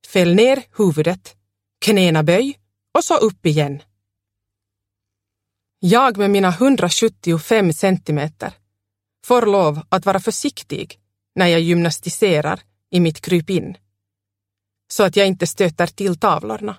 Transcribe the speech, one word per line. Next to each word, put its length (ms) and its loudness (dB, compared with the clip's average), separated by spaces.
Fäll 280 2
ner 380 4
huvudet. 640 -2
Knäna 420 2
böj 360 0
och 100 2
så 120 0
upp 300 -2
igen. 360 -2
Jag 380 2
med 140 0
mina 200 2
hundrasjuttiofem 1200 0
centimeter 800 -4
får 200 2
lov 420 0
att 180 0
vara 140 0
försiktig 800 -8
när 120 0
jag 140 2
gymnastiserar 1000 -2
i 100 0
mitt 200 0
krypin, 560 -4
så 140 -4
att 140 0
jag 100 4
inte 200 -2
stöter 400 -2
till 320 -6
tavlorna. 600 -4